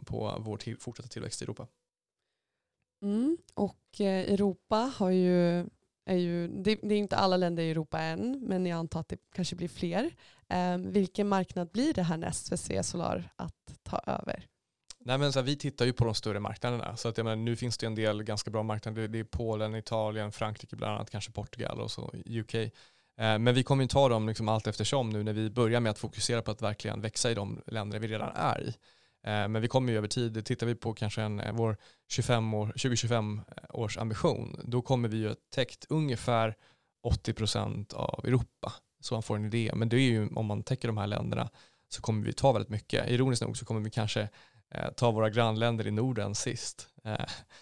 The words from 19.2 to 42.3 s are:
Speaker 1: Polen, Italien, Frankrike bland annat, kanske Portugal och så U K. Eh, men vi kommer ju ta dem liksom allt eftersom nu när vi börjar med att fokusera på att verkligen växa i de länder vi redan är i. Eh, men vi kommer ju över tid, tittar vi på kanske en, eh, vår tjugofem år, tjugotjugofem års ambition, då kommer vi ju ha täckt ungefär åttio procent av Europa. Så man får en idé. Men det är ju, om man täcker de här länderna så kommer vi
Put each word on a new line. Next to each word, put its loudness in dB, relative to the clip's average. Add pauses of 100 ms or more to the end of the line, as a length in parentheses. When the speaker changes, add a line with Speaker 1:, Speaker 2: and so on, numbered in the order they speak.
Speaker 1:
Polen, -2
Italien, -2
Frankrike -6
bland -2
annat, -6
kanske -8
Portugal -6
och -6
så -8 (100)
U -4
K. 0
Eh, -2
men 6
vi 6
kommer 4
ju 0
ta 6
dem 2
liksom -2
allt 2
eftersom 0
nu -2
när -2
vi 0
börjar 4
med 2
att -2
fokusera -2
på -4
att -6
verkligen -4
växa 0
i 0
de -4
länder -4
vi -4
redan -4
är 0
i. -4 (580)
Eh, 0
men 0
vi 2
kommer 2
ju 2
över 0
tid, -2
tittar -2
vi 0
på -6
kanske -4
en, -2
eh, -4
vår 2 (320)
tjugofem 2
år, 0
tjugotjugofem 0 (300)
års -4
ambition, 0
då 0
kommer 2
vi -2
ju 0
ha -2 (200)
täckt -4
ungefär 2 (460)
åttio 2
procent -2
av -4
Europa. 0 (280)
Så -4
man 0
får -2
en 0
idé. 0
Men 2
det 4
är 6
ju, 4
om -2
man 0
täcker -2
de 0
här 0
länderna -2 (380)
så -10
kommer 2
vi 0